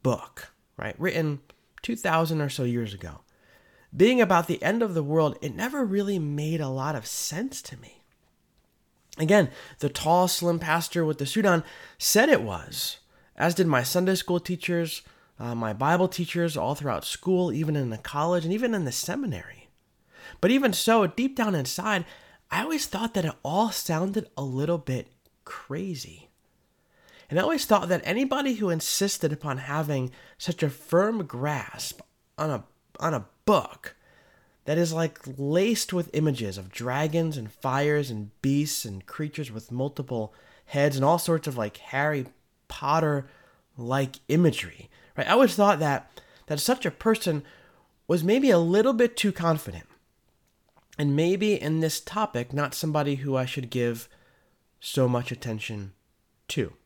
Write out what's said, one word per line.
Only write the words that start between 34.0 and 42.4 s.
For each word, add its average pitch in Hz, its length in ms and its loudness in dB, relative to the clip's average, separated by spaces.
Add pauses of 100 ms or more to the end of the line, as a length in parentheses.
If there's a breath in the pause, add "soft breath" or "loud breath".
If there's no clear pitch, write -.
that 151 120 2
is, 170 140 2
like, 160 280 -2 (180)
laced 180 560 0
with 175 200 -2
images 117 440 0
of 95 140 -14
dragons 151 680 -2
and 107 140 -10
fires 139 600 0
and 104 200 -8 (100)
beasts 143 420 0
and 95 220 -12
creatures 151 440 -8
with 110 220 -12
multiple 127 640 -6 (320 soft breath)
heads 143 320 0
and 135 80 2
all 165 120 6
sorts 165 300 0
of, 127 100 -6
like, 107 200 -4
Harry 143 480 -2 (420)